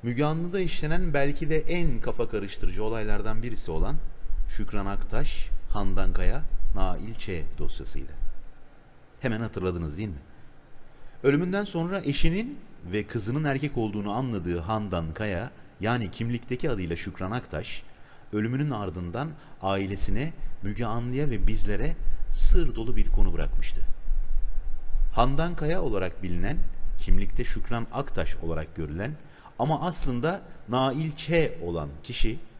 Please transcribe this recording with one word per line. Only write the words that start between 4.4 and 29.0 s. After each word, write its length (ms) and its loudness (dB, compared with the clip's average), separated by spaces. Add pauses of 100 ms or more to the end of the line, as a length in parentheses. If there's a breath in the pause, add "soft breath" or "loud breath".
Şükran 380 0
Aktaş, 640 2 (200)
Handan 420 4
Kaya, 300 4 (320)
Nail 400 2
Ç 160 -6 (280)
dosyasıydı. 540 -2 (1080)
Hemen 200 -4
hatırladınız 560 -8
değil 120 -10
mi? 140 -12 (1000 loud breath)
Ölümünden 420 -2
sonra 400 -8
eşinin 540 0 (340)
ve 140 -6
kızının 380 -8
erkek 320 -6
olduğunu 360 -8
anladığı 460 -8
Handan 560 -8
Kaya, 360 -8 (300 loud breath)
yani 300 -6
kimlikteki 600 -8
adıyla 260 -6
Şükran 340 -10
Aktaş, 520 -10 (500 loud breath)
ölümünün 380 -6
ardından 580 -10 (340 loud breath)
ailesine, 680 -2 (300 loud breath)
Müge 220 -4
Anlı'ya 460 -2
ve 160 2
bizlere 500 4 (360 loud breath)
sır 420 6
dolu 220 2
bir 160 6
konu 200 6
bırakmıştı. 500 2 (1300)
Handan 440 2
Kaya 260 0
olarak 400 -2
bilinen, 340 0 (420)
kimlikte 460 6
Şükran 480 0
Aktaş 440 -2
olarak 400 -6
görülen 360 -8 (460 loud breath)